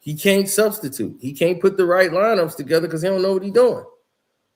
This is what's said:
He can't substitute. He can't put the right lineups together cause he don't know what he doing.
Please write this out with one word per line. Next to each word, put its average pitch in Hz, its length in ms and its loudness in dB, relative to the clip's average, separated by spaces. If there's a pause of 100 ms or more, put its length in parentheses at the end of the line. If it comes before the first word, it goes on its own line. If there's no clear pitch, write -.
He 151 160 -10
can't 196 320 2
substitute. 196 720 -4
He 131 120 -10
can't 170 280 0
put 190 160 2
the 185 80 2
right 180 260 2
lineups 185 460 0
together 160 320 -2
cause 156 140 -6
he 180 60 0
don't 190 140 0
know 190 120 0
what 185 80 -2
he 202 80 -8
doing. 233 340 2 (720)